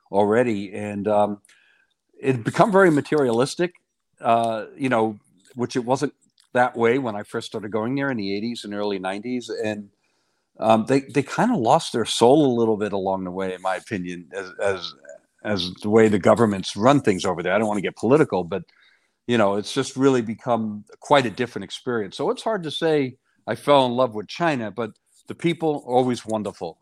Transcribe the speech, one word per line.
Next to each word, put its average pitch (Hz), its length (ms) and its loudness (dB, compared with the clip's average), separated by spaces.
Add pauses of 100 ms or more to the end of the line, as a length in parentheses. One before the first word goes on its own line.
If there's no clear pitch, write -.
(120)
already. 104 600 2
And, 104 340 -8
um, 104 340 2 (760)
it 131 160 0
had 110 80 -6
become 196 280 2
very 190 200 6
materialistic, 139 800 0 (480)
uh, 117 440 0 (120)
you 131 120 -2
know, 110 300 0 (360)
which 120 200 -4
it 123 100 -2
wasn't 135 280 -2 (400)
that 123 220 2
way 117 240 2
when 117 160 -6
I 104 80 -8
first - 240 -10
started 104 240 -10
going 113 240 -2
there 139 160 -4
in 123 60 -4
the 98 180 -4
eighties 113 280 -6
and 104 100 -10
early 101 260 -4
nineties. 110 500 -6
And, 104 400 -6 (680)
um, 110 280 4
they, 135 140 4
they 135 220 -2
kinda 226 320 0
lost 135 380 2
their 117 120 -2
soul 139 400 6
a 123 140 2
little 113 180 2
bit 101 160 -4
along 95 300 -2
the 90 80 -8
way, 92 220 -6
in 90 80 -14
my 92 160 -2
opinion, 90 580 -8
as, 92 160 -10 (100)
as, 95 320 -2 (500)
as 90 380 -4
the 107 80 -4
way 110 180 8
the 104 120 2
governments 104 560 2
run 127 260 4
things 92 240 0
over 87 160 -2
there. 87 120 -2
I 104 40 2
don't 110 100 0
wanna 104 140 -2
get 92 140 -6
political, 113 480 2
but, 87 200 -8 (640)
you 120 100 2
know, 101 180 2
it's 104 180 -6
just - 220 -4
really 131 260 4
become 110 640 -4 (160)
quite 139 260 2
a 107 60 -4
different 110 320 -6
experience. 107 540 -6
So 147 120 -2
it's 254 140 -6
hard 208 200 -4
to 147 80 -8
say 147 440 -2 (320)
I 110 80 -4
fell 139 320 4
in 120 60 -2
love 123 200 0
with 104 140 -8
China, 139 420 -2
but 107 220 -6 (360)
the - 80 -10
people 160 520 -2
are 120 40 -8
always 123 340 2
wonderful. 101 560 -6